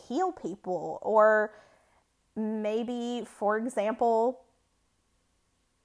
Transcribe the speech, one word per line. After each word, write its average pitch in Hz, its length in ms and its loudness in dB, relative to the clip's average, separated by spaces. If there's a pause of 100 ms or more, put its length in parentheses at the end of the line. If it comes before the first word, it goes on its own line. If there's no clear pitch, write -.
heal 349 240 -2
people. 170 720 -8
Or 214 520 4 (840)
maybe, 220 880 -4
for 214 320 -2
example, 226 840 0 (1400)